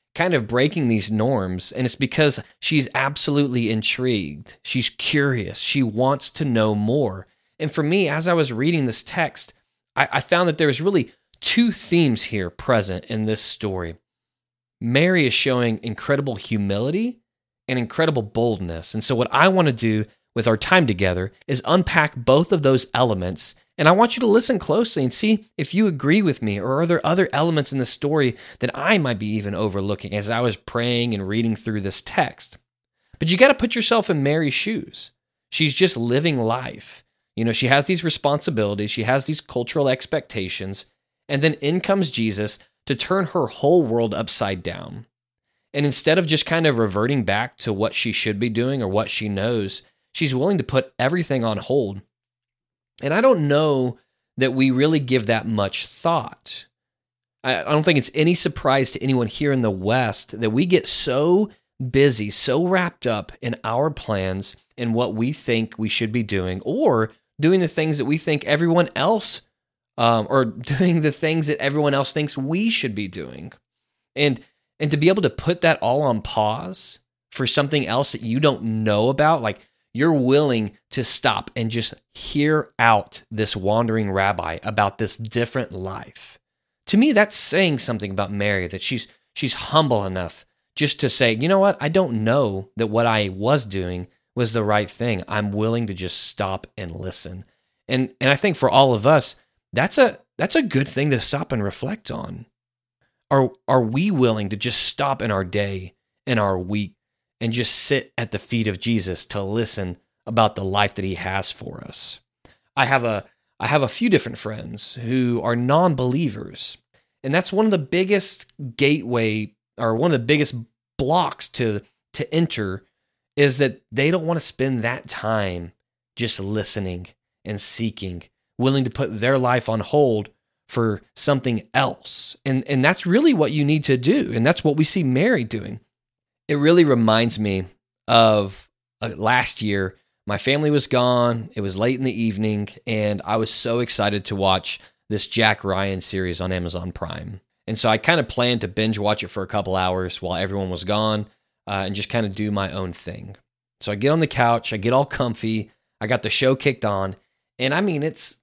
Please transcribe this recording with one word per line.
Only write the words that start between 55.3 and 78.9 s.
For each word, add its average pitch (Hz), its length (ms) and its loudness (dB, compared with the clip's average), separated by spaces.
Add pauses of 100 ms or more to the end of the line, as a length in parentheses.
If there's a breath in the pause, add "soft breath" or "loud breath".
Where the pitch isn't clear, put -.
much 104 380 -2
thought. - 800 -6 (800)
I, 127 180 0
I - 100 -2
don't 151 120 2
think 151 160 4
it's - 140 -4
any 160 200 4
surprise 139 580 0
to - 120 -8
anyone 127 240 2
here 143 240 -2
in 131 100 2
the 110 100 2
West 107 720 -2
that 110 80 2
we 127 160 2
get 175 220 2
so 175 640 2 (300 loud breath)
busy, 123 520 2
so 160 360 0
wrapped 180 400 -2
up 107 240 -2 (100)
in 117 220 -4
our 123 260 0
plans 95 640 -4 (220)
and 117 160 -2
what 113 200 0
we 117 180 0
think 113 460 -2
we 110 120 -2
should 110 220 -2
be 117 120 0
doing, 92 420 -2
or 151 460 2 (280 soft breath)
doing 175 200 4
the 170 80 0
things 156 300 -2
that 123 80 -2
we 151 120 0
think 151 280 -2
everyone 170 500 2
else, 190 460 0 (560)
um, 117 320 2
or 135 160 4
<laughs> - 0 -
doing 151 560 0
the 151 100 2
things 160 360 -2
that 151 120 -2
everyone 143 340 0
else 139 200 0
thinks 151 240 -2
we 165 320 0
should 127 260 -2
be 101 120 -4
doing. 80 460 -12 (640)
And, 139 260 2 (380 loud breath)
and 147 120 -2
to 151 60 0
be 151 120 4
able 196 120 2
to - 80 4
put - 320 -4
that 165 200 2
all 127 200 0
on 117 200 0
pause 117 800 -4 (320)
for 131 160 -2
something 143 400 0
else 123 240 0
that - 100 -8
you 113 180 0
don't 139 240 2
know 110 460 2